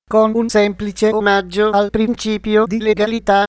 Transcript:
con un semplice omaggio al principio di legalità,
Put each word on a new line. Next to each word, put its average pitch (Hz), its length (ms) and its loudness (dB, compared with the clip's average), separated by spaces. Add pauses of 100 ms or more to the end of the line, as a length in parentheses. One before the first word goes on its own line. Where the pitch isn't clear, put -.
con 220 280 2
un 233 120 0
semplice 208 600 0
omaggio 202 600 0
al 202 180 0
principio 214 760 -2
di 214 140 -4
legalità, 214 680 0